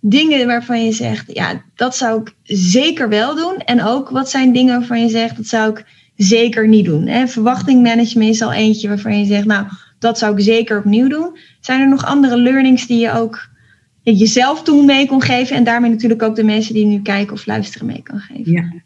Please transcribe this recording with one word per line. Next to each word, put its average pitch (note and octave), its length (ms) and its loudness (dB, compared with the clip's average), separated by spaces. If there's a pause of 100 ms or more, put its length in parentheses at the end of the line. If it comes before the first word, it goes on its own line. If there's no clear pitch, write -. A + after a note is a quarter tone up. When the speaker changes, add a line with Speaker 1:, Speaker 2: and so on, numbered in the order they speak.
Speaker 1:
dingen C4+ 460 2
waarvan A#3+ 380 -2
je A3+ 80 -2
zegt, A3+ 320 -6 (100)
"Ja, F#3+ 300 -8 (100)
dat B3 220 -4
zou A3+ 240 -2
ik A3 140 -16 (220)
zeker B3+ 520 0
wel A3 260 -2
doen"? E4+ 300 -6
En A#3+ 180 0
ook, B3+ 280 -4
wat C4 200 -4
zijn C4 220 2
dingen B3 260 2
waarvan A#3+ 240 -2
je A#3 60 2
zegt, A3+ 280 -2
"Dat A3 100 -12
zou A3 320 0
ik - 60 -20 (320)
zeker A3+ 520 2
niet G#3+ 160 6
doen"? E3 220 0
Hè, B3+ 220 0
verwachtingmanagement A#3 1040 2
is A3 80 -2
al G#3+ 100 -4
eentje G#3+ 360 0
waarvan G#3 300 -4
je G#3 80 0
zegt, G3+ 200 0
Nou, G3+ 200 -2 (320)
dat A3+ 200 -2
zou G#3 180 0
ik G3+ 80 0
zeker A3+ 340 2
opnieuw G#3+ 300 2
doen. D#4+ 280 -4 (240)
Zijn C4 200 -2
er C4+ 80 4
nog C4+ 160 2
andere C4+ 320 2
learnings B3+ 500 2
die A#3 140 0
je A3+ 120 -2
ook, A3+ 360 -6 (540)
ja, A#3 100 2
jezelf B3 500 2
toen C#4+ 240 4
mee C#4 200 4
kon C4+ 160 0
geven B3+ 340 -2
en B3 80 4
daarmee A#3 260 2
natuurlijk A3 320 0
ook A3 140 -2
de A3 80 0
mensen G#3+ 300 -2
die G#3+ 120 2
nu G3+ 160 0
kijken G3+ 320 -4
of - 120 -12
luisteren A2 400 -6
mee - 160 -10
kan - 160 -12
geven? - 340 -6
Speaker 2:
Ja, E3+ 200 -2 (140)